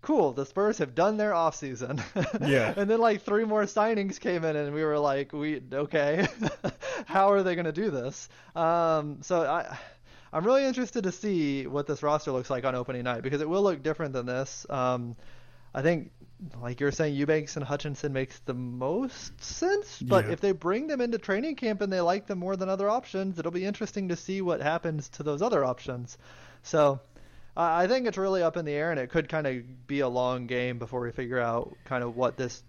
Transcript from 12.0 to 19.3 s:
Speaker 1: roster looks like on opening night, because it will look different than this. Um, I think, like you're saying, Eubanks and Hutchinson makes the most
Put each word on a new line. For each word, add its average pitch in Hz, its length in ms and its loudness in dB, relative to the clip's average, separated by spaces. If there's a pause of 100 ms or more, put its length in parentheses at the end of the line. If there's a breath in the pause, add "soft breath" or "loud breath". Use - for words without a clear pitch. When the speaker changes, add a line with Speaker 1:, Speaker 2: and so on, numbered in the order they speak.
Speaker 1:
roster 147 300 2
looks 127 180 -2
like 127 160 -2
on 127 100 2
opening 123 280 -4
night, 120 200 -2
because 143 180 0
it 151 80 -2
will 190 140 2
look 165 200 2
different 151 300 -2
than 123 120 -2
this. 127 440 -4
Um, 127 460 0 (580 soft breath)
I 135 80 -2
think, 160 300 2 (500)
like 123 180 -6
you're 139 120 2
saying, 147 240 0
Eubanks 147 420 2
and 139 80 -4
Hutchinson 143 480 -4
makes 131 320 -4
the 131 80 -4
most 127 920 -4